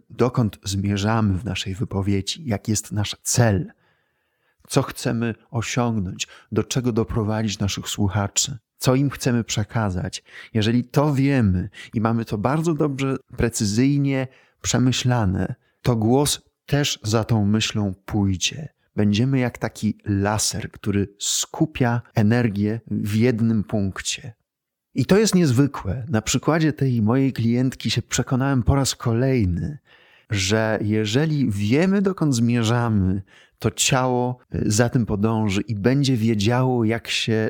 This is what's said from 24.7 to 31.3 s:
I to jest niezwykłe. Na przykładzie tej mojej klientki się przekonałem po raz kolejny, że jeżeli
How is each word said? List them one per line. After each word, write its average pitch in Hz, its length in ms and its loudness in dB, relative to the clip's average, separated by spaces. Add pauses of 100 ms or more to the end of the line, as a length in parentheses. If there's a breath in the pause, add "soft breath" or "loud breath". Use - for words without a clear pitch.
I 123 100 0
to 185 120 4
jest 214 180 4
niezwykłe. 135 760 0
Na 110 120 0
przykładzie 151 520 0
tej 123 280 0
mojej 127 320 2
klientki 120 580 0
się 120 100 0
przekonałem 131 600 -2
po 139 120 4
raz 139 200 0
kolejny, 117 840 0 (520 soft breath)
że 107 520 0
jeżeli 113 720 0